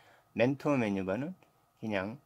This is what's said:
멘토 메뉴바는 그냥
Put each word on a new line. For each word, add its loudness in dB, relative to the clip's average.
멘토 2
메뉴바는 0
그냥 -4